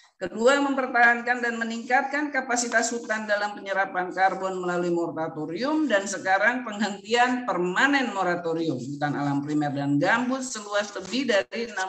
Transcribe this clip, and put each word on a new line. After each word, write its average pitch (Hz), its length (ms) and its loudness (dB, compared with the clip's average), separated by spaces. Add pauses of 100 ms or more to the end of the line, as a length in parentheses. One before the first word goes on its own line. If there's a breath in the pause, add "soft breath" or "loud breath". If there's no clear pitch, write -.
(200 soft breath)
Kedua, 226 400 4
mempertahankan 247 800 2
dan 233 160 -2
meningkatkan 254 720 -2
kapasitas 240 640 0
hutan 220 320 -4
dalam 208 320 -2
penyerapan 190 560 -2
karbon 185 480 0
melalui 175 320 0
moratorium, 165 960 -2
dan 196 160 2
sekarang 196 580 0
penghentian 220 840 0
permanen 214 640 2
moratorium 165 640 -2
hutan 143 400 -4
alam 143 240 0
primer 147 320 0
dan 139 240 0
gambut 240 480 2
seluas 208 480 -2
lebih 220 400 -2
dari 214 400 0
enam 190 160 -2